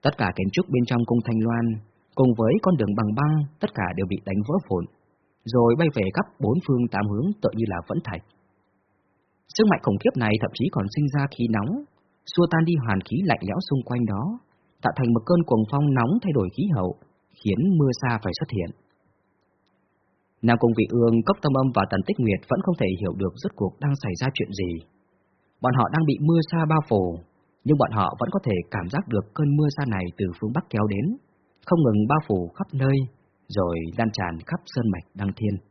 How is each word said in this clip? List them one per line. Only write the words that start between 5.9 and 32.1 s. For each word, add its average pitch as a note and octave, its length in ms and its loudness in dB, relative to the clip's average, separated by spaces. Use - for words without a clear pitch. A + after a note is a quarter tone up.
về G#2+ 80 0
khắp F#3+ 100 0
bốn A#2 260 2
phương B2 260 2
tám G2+ 200 0
hướng A#2+ 160 0
tựa - 140 0
như A2 120 0
là F2+ 100 -2
vẫn D#3 160 -2
thạch. F2 200 -8
Sức A3 140 4
mạnh E3 140 4
khủng G2+ 180 2
khiếp - 160 0
này A2 240 2
thậm - 120 -2
chí G#2+ 180 -2
còn G2+ 140 -2
sinh D3 180 0
ra C#3+ 100 0
khí A#2+ 120 -4
nóng, G#2+ 160 -2
xua F3 180 4
tan E3 140 2
đi E3+ 80 2
hoàn G2 160 0
khí - 160 -6
lạnh A2+ 180 2
lẽo F#2+ 120 -2
xung C3+ 160 0
quanh B2 200 -2
đó, G#2 180 -2
tạo B2+ 120 0
thành A#2 180 2
một A2 120 0
cơn F3 200 4
cuồng A2 260 2
phong C#3+ 220 2
nóng B2 180 2
thay F#3+ 120 -2
đổi G2 220 0
khí D3+ 80 -4
hậu, F#2 200 -2
khiến G#2 200 0
mưa C#3 140 4
sa A#2+ 220 0
phải F2+ 160 -2
xuất D#3 160 -6
hiện. F2 160 -4
Nam A#2 180 4
Cung A#2 180 4
Vị A2 120 4
Ương, A#2 260 4
Cốc G3+ 160 2
Tâm C#3+ 200 0
Âm C3+ 140 2
và G2 140 4
Tần G2 160 0
Tích - 140 -2
Nguyệt G#2 300 2
vẫn A#2 140 0
không F3+ 160 0
thể G#2 80 2
hiểu F2+ 200 -4
được F2+ 140 -2
rốt - 200 -8
cuộc G2 240 -2
đang C#3 240 0
xảy G2+ 180 -4
ra B2+ 120 -2
chuyện - 180 -4
gì. F#2+ 200 -4
Bọn B2+ 160 2
họ A#2 160 4
đang D#3+ 120 2
bị C#3 160 2
mưa E3 180 4
sa E3 180 0
bao D#3 200 2
phủ, F2+ 300 0
nhưng D3 140 4
bọn B2+ 140 2
họ G2 280 0
vẫn C3 120 -2
có G3+ 120 -2
thể G#2 120 0
cảm F2+ 180 -6
giác D3+ 180 -4
được G#2 260 -2
cơn D3 240 2
mưa D3+ 100 4
sa C#3+ 100 -2
này F#2+ 180 -2
từ G2 80 -2
phương A2 160 -4
Bắc F3 140 -2
kéo G#2+ 180 0
đến, G#2 180 -2
không E3+ 180 2
ngừng G#2+ 240 4
bao D3+ 200 2